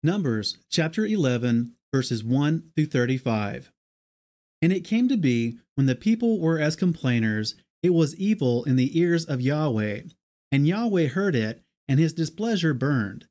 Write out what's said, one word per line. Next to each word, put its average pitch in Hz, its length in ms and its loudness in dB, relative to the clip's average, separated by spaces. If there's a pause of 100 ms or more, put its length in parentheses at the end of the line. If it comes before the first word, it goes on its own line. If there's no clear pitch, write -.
Numbers 143 560 -2 (120)
chapter 165 360 0
eleven, 123 640 0 (200)
verses 123 300 -2
one 143 520 0
through 151 120 0
thirty-five. 120 840 -2 (920)
And 170 100 2
it 185 120 -2
came 240 240 0
to 269 80 2
be, 117 420 0 (160)
when 135 120 2
the 127 80 2
people 226 460 0
were 160 180 2
as 156 180 0
complainers, 117 800 0 (280)
it 175 80 2
was 165 260 2
evil 143 480 0
in 131 120 2
the 131 220 0
ears 170 260 2
of 135 160 -4
Yahweh. 123 600 -2 (500)
And 139 140 4
Yahweh 196 420 0
heard 175 260 0
it, 113 280 -2 (260)
and 135 120 4
his 160 120 2
displeasure 165 640 -2
burned. 117 560 -2